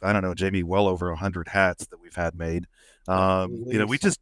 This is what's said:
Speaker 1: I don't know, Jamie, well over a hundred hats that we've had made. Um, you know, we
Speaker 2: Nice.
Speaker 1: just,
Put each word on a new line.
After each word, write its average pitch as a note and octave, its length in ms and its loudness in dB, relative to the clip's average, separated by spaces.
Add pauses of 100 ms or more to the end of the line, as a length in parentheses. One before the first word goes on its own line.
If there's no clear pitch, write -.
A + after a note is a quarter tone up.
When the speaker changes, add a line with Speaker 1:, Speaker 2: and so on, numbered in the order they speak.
Speaker 1:
I F#2+ 100 2
don't G#2 100 2
know, F#2 120 -2
Jamie, F#2 300 0
well F#2+ 240 2
over F2+ 240 0
a E2+ 40 -6
hundred F2 320 -4
hats F#2+ 400 0
that - 140 -20
we've E2+ 140 -20
had E2+ 220 -2
made. E2+ 280 -4 (420)
Um, F#2 600 2
you A2 120 0
know, G#2+ 60 2
we A2+ 100 0
Speaker 2:
Nice. - 60 -4
Speaker 1:
just, G3 200 2